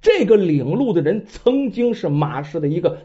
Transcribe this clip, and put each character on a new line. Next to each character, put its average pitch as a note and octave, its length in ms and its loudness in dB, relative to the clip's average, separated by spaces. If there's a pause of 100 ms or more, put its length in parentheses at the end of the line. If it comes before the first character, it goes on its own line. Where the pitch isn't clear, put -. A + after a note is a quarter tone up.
这 G4+ 240 2
个 G#3+ 120 6
领 D3+ 360 0
路 A#3+ 200 0
的 E3+ 80 2
人 F3 260 -2
曾 C4+ 440 -2
经 A#3 240 0
是 - 140 -6
马 D3 340 -2
氏 E3 160 -8
的 D3 80 -2
一 D#3+ 140 -2
个 - 240 -2